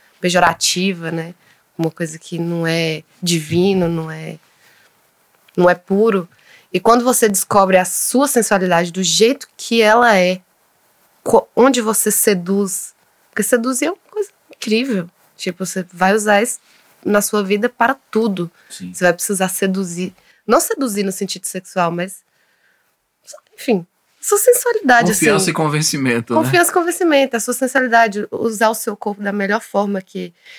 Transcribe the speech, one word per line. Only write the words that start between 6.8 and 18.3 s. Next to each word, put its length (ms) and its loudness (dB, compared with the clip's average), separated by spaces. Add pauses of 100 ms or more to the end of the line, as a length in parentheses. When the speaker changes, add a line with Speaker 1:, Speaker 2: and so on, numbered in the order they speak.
Speaker 1:
você 240 2
descobre 480 2
a 80 4
sua 420 0
sensualidade 640 2
do 120 -4
jeito 440 0 (100)
que 240 0
ela 360 6
é, 220 2 (840)
co-, 320 2
onde 280 4
você 280 -2
seduz, 840 -2 (340)
porque 140 -4
seduzir 440 -2
é 40 -2
uma 60 -12 (120)
coisa 200 -6 (260)
incrível. 540 -2 (260)
Tipo, 300 -8
você 260 -8
vai 240 2
usar 260 4
isso 180 -4 (440)
na 180 2
sua 220 -2
vida 240 0
para 260 0 (160)
tudo. 400 -2 (200)